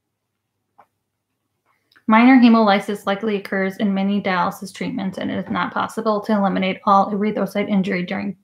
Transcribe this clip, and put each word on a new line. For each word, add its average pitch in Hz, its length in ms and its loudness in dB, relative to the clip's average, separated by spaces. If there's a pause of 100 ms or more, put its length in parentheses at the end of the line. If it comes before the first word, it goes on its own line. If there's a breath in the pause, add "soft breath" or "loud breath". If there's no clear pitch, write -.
(2000)
Minor 240 280 6
hemolysis 214 680 4
likely 202 320 -4
occurs 190 400 -4
in 202 160 -2
many 196 280 0
dialysis 185 520 -4
treatments, 190 440 -6
and - 140 -6
it 196 60 -6
is 185 120 -8
not 190 240 -4
possible 214 480 -4
to 220 120 -2
eliminate 190 520 0
all 196 260 2
erythrocyte 202 580 -4
injury 190 340 0
during 196 400 -8